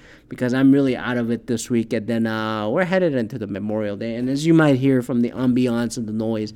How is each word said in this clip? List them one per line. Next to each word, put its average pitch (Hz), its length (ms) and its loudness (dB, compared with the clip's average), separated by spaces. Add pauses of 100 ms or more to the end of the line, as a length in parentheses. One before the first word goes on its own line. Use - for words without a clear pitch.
(300)
because 123 240 -2
I'm 135 180 6
really 135 240 4
out 113 220 -4
of 117 120 -2
it 117 180 -4
this 117 220 -4
week. 117 240 0
And 110 140 -4
then, 113 180 0
uh, 110 440 -2
we're 175 160 0
headed 180 280 0
into 120 240 -4
the 104 100 -6
Memorial 104 500 -4
Day. 113 180 -6
And 123 140 -4
as 143 160 -2
you 165 80 4
might 151 240 6
hear 131 240 4
from 120 200 0
the 120 100 2
ambiance 120 680 0
and 113 100 -6
the 107 60 -6
noise, 110 420 -2